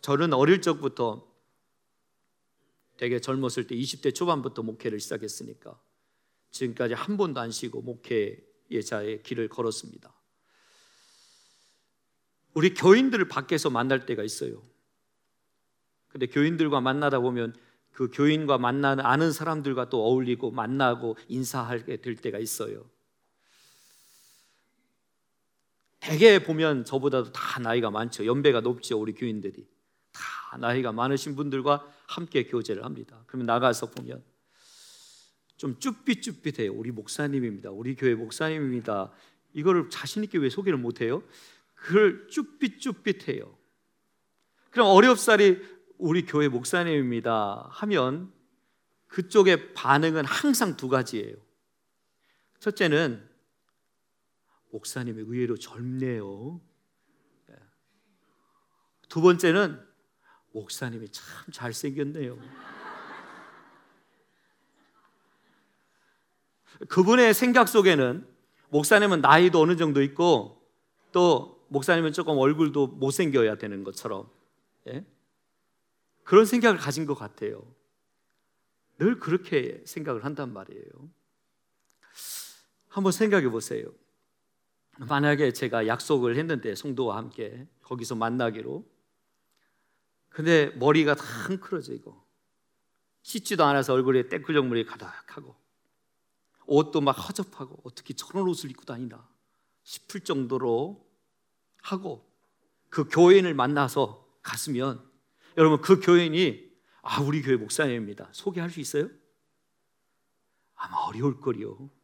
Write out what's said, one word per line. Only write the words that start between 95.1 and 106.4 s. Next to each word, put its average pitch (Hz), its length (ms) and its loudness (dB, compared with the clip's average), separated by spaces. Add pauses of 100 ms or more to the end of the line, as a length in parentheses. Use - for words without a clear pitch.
옷도 151 360 2
막 139 100 2
허접하고 151 720 -10
"어떻게 - 300 -16
저런 190 340 -6
옷을 165 220 -6
입고 - 160 -20
다니나?" 120 420 -12 (560)
싶을 - 380 -14
정도로 127 840 -2 (760)
하고 185 500 -10 (580)
그 156 200 -4
교인을 180 440 8
만나서 135 720 -2 (160)
갔으면 127 640 -6 (520)
여러분 156 240 6
그 190 180 6
교인이 175 720 2 (300)